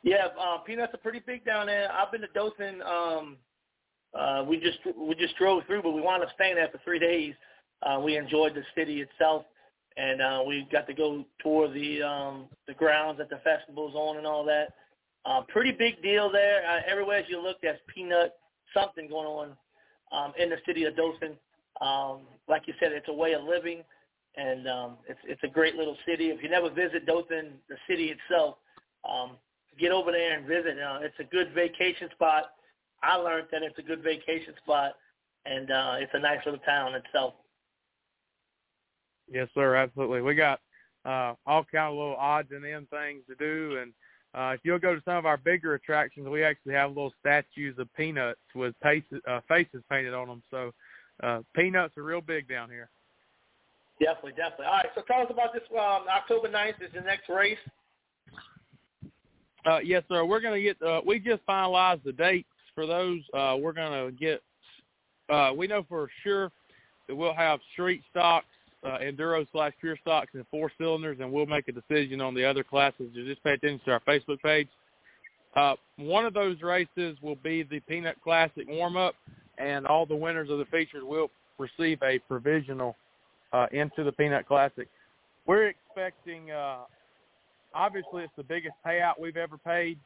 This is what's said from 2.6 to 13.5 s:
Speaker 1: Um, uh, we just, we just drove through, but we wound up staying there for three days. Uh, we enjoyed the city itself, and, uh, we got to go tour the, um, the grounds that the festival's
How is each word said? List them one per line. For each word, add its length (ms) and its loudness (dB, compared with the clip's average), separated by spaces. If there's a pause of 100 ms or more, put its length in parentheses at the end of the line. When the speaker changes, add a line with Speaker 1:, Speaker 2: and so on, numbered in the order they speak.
Speaker 1:
Um, 560 -2 (760)
uh, 320 0
we 140 0
just, 200 -2 (180)
we 180 -2
just 220 -4
drove 280 4
through, 160 -2
but 100 0
we 100 -2
wound 220 2
up 120 -4
staying 200 2
there 120 2
for 160 -12
three 160 -2
days. 340 2 (480)
Uh, 200 0
we 160 0
enjoyed 360 2
the 100 -8 (120)
city 240 -2
itself, 460 2 (500)
and, 260 -2
uh, 240 0
we 280 -4
got 140 2
to 60 -10
go 300 0 (180)
tour 300 4
the, 320 -4
um, 440 -6 (200)
the 60 -14
grounds 440 2
that 120 -10
the 160 -10
festival's 500 -2